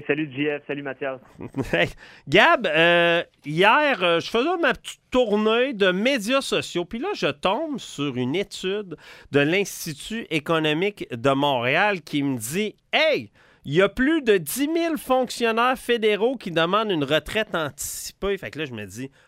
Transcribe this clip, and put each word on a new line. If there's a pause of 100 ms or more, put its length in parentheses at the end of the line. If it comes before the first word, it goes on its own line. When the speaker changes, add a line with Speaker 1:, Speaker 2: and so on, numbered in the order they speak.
Speaker 1:
Salut
J
F,
salut
Mathias. (200)
Speaker 2:
<laughs>
Hey, (380)
Gab,
euh, (200)
hier,
euh,
je
faisais
ma
petite
tournée
de
médias
sociaux,
puis
là,
je
tombe
sur
une
étude (340)
de
l'Institut
économique
de
Montréal
qui
me
dit, « (180)
Hey, (340)
il
y
a
plus
de
dix
mille
fonctionnaires
fédéraux
qui
demandent
une
retraite
anticipée. »
Fait
que
là,
je
me
dis, « (180)